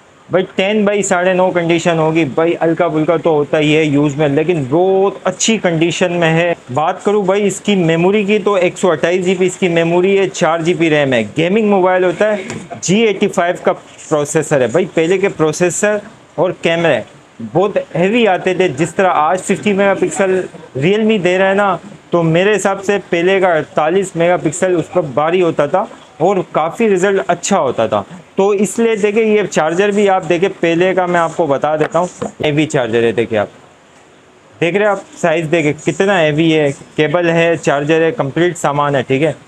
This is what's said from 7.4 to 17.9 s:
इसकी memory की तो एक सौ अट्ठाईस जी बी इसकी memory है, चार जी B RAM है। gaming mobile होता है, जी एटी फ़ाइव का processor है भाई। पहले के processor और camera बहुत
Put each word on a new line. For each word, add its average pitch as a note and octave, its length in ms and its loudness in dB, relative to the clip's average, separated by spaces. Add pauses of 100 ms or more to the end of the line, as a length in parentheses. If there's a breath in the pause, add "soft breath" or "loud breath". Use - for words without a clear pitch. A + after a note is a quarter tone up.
इसकी G3+ 360 0
memory F3 480 2
की G#3+ 140 2
तो G3+ 180 0
एक F3+ 200 0
सौ F#3 120 0
अट्ठाईस F3 360 0
जी F#3 100 2
बी F3+ 100 0
इसकी F3+ 240 -2
memory E3+ 460 2
है, F#3+ 120 2
चार E3+ 340 0
जी E3 120 0
B E3 160 0
RAM D3 240 2
है। A2+ 100 2 (120)
gaming G3+ 340 0
mobile F#3 340 2
होता F3+ 240 0
है, G#3 120 -2 (360)
जी F#3 260 0
एटी G3+ 260 0
फ़ाइव F3 380 -2
का F#3 80 2
processor D3 880 -2
है A#2+ 60 2
भाई। E3 180 0
पहले E3 320 0
के F#3+ 120 0
processor F3 720 -2 (360)
और E3 260 0
camera E3 400 0 (400)
बहुत F3+ 340 0 (180)